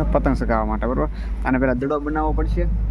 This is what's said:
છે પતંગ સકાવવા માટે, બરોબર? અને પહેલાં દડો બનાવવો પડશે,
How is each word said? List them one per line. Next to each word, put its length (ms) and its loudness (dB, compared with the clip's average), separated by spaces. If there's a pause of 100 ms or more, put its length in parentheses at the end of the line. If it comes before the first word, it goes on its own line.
છે 40 0 (100)
પતંગ 260 2
સકાવવા 300 2
માટે, 200 -2
બરોબર? 180 0 (380)
અને 160 4
પહેલાં 200 2
દડો 240 0
બનાવવો 240 -2 (100)
પડશે, 260 0 (240)